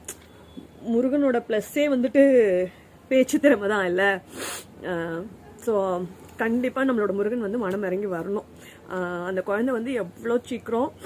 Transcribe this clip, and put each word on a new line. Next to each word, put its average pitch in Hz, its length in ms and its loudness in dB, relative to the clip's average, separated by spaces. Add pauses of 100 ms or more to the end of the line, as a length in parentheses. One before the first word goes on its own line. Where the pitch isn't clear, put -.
(880)
முருகனோட 254 600 2
ப்ளஸ்ஸே 226 380 0
வந்துட்டு 269 360 4 (840)
பேச்சு 262 320 4
திறமை 208 300 4
தான் 202 160 0
இல்ல? 185 360 2 (640)
ஆ, 170 340 -4 (360)
so 190 460 -2 (360)
கண்டிப்பா 247 440 0
நம்மளோட 226 300 0
முருகன் 208 300 -2
வந்து 208 160 -4
மனம் 202 260 -4
இறங்கி 190 220 -4
வரணும். 185 380 -6 (480)
ஆ, 180 340 -6
அந்த 185 160 -4
குழந்தை 226 320 -2
வந்து 233 200 -4
எவ்வளோ 226 500 -4
சீக்கிரம், 233 480 -4 (140)